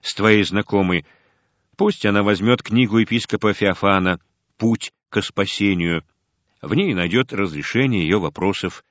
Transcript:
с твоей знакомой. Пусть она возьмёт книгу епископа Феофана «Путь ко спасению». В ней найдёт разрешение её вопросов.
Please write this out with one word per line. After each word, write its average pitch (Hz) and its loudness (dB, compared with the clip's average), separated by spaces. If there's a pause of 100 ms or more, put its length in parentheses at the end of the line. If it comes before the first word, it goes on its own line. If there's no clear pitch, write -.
с - -10
твоей 104 4
знакомой. 95 0 (680)
Пусть 208 -2
она 104 2
возьмёт 104 2
книгу 113 2
епископа 107 0
Феофана 95 2 (380)
«Путь 113 -2 (180)
ко 104 -2
спасению». 90 -2 (580)
В 76 -6
ней 170 0
найдёт 92 0
разрешение 98 -2
её 90 2
вопросов. 90 -4